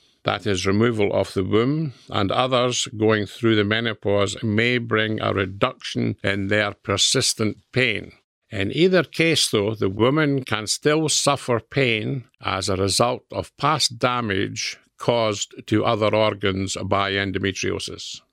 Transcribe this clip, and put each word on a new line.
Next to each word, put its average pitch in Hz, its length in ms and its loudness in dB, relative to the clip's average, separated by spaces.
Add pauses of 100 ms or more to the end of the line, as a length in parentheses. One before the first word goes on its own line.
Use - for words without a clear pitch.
(240)
that 104 220 -2
is, 95 200 0
removal 104 460 2
of 98 220 -2
the 98 100 0
womb, 127 480 0 (160)
and 101 240 0
others 127 640 0
going 107 300 2
through 113 300 0
the 107 60 4
menopause 104 800 0
may 117 360 2
bring 110 420 0
a 104 140 -2
reduction 104 920 -2
in 101 220 -2
their 104 260 0
persistent - 840 0 (140)
pain. 113 400 -2 (360)
In 101 240 -2
either 175 320 4
case, - 460 0
though, 110 240 0
the 107 160 0
woman 135 540 2
can 107 220 -4
still 151 440 0
suffer 127 500 0
pain 123 640 -2 (160)
as 95 300 -2
a 95 60 0
result 107 540 0
of - 280 -8
past 139 400 0
damage 110 800 -2 (200)
caused 113 540 0 (140)
to 107 180 2
other 107 300 2
organs 101 680 0
by 98 260 2
endometriosis. 95 1080 -4 (120)